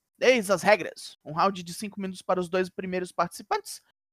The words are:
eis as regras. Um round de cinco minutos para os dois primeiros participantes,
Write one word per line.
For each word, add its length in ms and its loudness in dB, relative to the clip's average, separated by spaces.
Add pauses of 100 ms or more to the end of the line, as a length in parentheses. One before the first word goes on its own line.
(220)
eis 300 4
as 100 2
regras. 640 2
Um 80 -10
round 300 2
de 100 -12
cinco 260 -10
minutos 220 -8
para 180 0
os 80 -2
dois 220 0
primeiros 420 -6
participantes, 680 -4 (320)